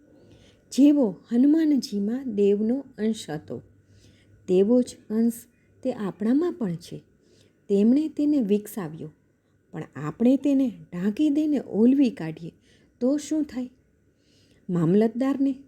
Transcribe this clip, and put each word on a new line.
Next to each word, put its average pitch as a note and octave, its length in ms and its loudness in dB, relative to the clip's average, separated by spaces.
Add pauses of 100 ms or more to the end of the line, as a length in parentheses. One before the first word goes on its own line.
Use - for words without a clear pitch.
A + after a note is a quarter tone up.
(720)
જેવો C#4+ 340 4 (260)
હનુમાનજીમાં C4 1000 0
દેવનો G3+ 420 2 (220)
અંશ G#3+ 320 -6
હતો, D3+ 260 -10 (920)
તેવો G3+ 340 4
જ - 140 -12 (140)
અંશ A3+ 300 0 (420)
તે B3+ 100 -4
આપણામાં A#3+ 600 -2
પણ F3+ 220 -6
છે. D3+ 240 -14 (720)
તેમણે A3+ 380 4
તેને D4 320 0
વિકસાવ્યો, F#3 720 -4 (640)
પણ D#3+ 100 -10 (120)
આપણે A#3 400 0
તેને C4+ 320 0 (240)
ઢાંકી G#3 380 -2
દઈને D4 360 0
ઓલવી B3 440 4
કાઢીએ D#3+ 420 -10 (480)
તો C4 160 0
શું D4 280 -4
થાય? B3+ 260 -10 (1000)
મામલતદારને A3+ 840 0 (160)